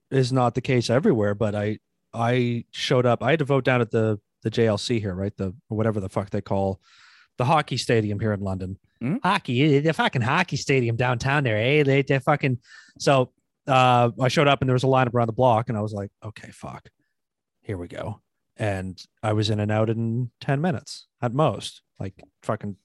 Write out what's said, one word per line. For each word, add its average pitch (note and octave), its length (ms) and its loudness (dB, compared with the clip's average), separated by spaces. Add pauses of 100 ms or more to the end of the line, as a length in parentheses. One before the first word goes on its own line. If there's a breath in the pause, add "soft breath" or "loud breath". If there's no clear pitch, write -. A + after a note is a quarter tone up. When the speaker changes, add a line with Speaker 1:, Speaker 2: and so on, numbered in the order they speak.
(100)
Speaker 1:
is C3 220 0
not B2 220 2
the B2+ 60 -2
case B2 280 0
everywhere, A#2 460 2
but G#2 220 -2
I, G#2 220 -4 (360)
I A#2+ 560 0
showed B2+ 360 0
up. A#2 180 2
I C3 60 2
had D#3+ 100 2
to C#3+ 40 -2
vote C3+ 200 0
down B2+ 160 2
at A2+ 100 0
the, A2 280 0 (240)
the A#2 80 -4
J A#2 180 2
L G2+ 100 0
C A#2+ 220 -2
here, G2 140 -6
right? G2 220 -6
The, F#2+ 160 -4 (160)
whatever A2 320 -2
the F#2+ 80 -6
fuck G2 220 -6
they G#2 100 -4
call G2 400 -2 (580 soft breath)
the B2 60 -2
hockey D3 320 0
stadium G#2 440 0
here A2 120 0
in G2 80 -4
London. F#2+ 380 -6 (240)
Speaker 2:
Mm-hmm. D3 220 -2
Speaker 1:
Hockey, C#3 560 2
the D#3 120 0
fucking G#3+ 300 0
hockey D3 340 0
stadium B2 380 0
downtown B2+ 480 0
there, A2+ 140 0
eh? C3+ 260 2
They, C#3 200 4
they C3+ 180 0
fucking, C#3 380 0 (420 loud breath)
so, C3+ 320 2 (360)
uh, B2+ 420 4 (100)
I C3 80 2
showed C#3+ 200 2
up C#3 120 2
and C3 80 0
there B2+ 60 2
was B2 80 0
a C3+ 60 2
lineup C3 260 2
around A#2+ 140 2
the A2+ 40 -6
block A#2 360 2
and A2+ 100 -4
I G#2 40 -2
was G#2+ 100 -6
like, G2+ 180 -8 (140)
"Okay, A2 260 -16
fuck, - 380 -18 (720)
here G2 180 -8
we F2 80 -10
go." F2 340 -12 (360)
And F#2+ 440 -4 (220)
I G#2+ 120 0
was G#2+ 160 0
in G#2 100 -2
and G#2 100 -2
out A2 180 2
in A#2 520 -4
ten C#3 200 -2
minutes - 460 -6 (160)
at A#2+ 100 -2
most, B2 480 -2 (200)
like, F#2+ 140 -10 (280)
fucking G#2 320 -6 (100)